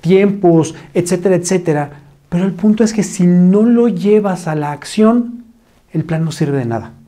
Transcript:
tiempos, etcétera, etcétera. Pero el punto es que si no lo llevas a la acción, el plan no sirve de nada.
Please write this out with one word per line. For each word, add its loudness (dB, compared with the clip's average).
tiempos, 2
etcétera, 0
etcétera. -2
Pero -2
el -2
punto 0
es 0
que -2
si -2
no 4
lo 2
llevas 0
a -4
la -4
acción, 0
el -4
plan -4
no -4
sirve -2
de -4
nada. -6